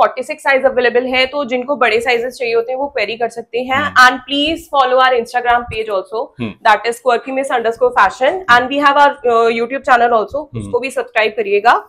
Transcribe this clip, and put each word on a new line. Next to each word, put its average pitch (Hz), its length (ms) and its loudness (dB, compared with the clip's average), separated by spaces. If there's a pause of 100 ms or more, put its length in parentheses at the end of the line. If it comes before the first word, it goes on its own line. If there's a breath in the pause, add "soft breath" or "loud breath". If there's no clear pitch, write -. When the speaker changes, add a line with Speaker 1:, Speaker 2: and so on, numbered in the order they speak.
Speaker 1:
forty-six 262 360 -2
साइज 269 260 0
अवेलेबल 240 420 0
है, 254 200 0
तो 285 180 -4
जिनको 247 320 -4
बड़े 226 240 0
साइजेस 240 340 -2
चाहिए 233 200 -4
होते 233 180 -2
हैं 262 60 -6
वो 277 80 -4
क्वेरी 226 300 -6
कर 226 120 -4
सकते 233 300 -10
हैं। 254 180 -4
Speaker 2:
हम्म। 285 180 -4
Speaker 1:
And 254 200 6
please 285 460 -4 (140)
follow 262 300 4
our 254 160 2
Instagram 240 420 0
page 220 280 -8
also, 220 360 -4 (140)
Speaker 2:
हम्म। 110 140 -6 (120)
Speaker 1:
that 214 200 4
is 233 100 -2 (120)
quirky 247 300 -2
miss 277 200 -4
underscore 233 420 -2
fashion, 254 320 2
and 254 360 2
we 285 160 0
have 285 120 4
our, 285 140 6
uh, 233 360 0
YouTube 240 360 -2
channel 240 260 2
also, 233 280 -2
Speaker 2:
हम्म। 294 240 -10
Speaker 1:
उसको 101 200 -6
भी 262 100 -6
सब्सक्राइब 226 460 -4
करिएगा। 226 520 0